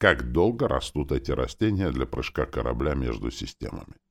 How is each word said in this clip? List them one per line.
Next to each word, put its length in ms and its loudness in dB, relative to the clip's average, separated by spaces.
как 300 4
долго 360 2
растут 440 -2
эти 180 -2
растения 600 0
для 160 4
прыжка 400 -2
корабля 480 0
между 340 -2
системами. 640 -8